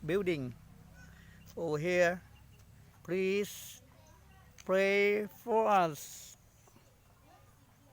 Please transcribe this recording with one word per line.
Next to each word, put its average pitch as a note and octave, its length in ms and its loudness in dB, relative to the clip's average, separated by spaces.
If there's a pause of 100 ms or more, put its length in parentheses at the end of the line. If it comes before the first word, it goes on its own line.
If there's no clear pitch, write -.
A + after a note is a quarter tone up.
building D#3+ 500 -2 (1000)
over D#3 200 -2
here. F3 440 2 (840)
Please F#3+ 760 -4 (840)
pray G3+ 640 2 (160)
for A3 240 2
us. F3 720 0 (1600)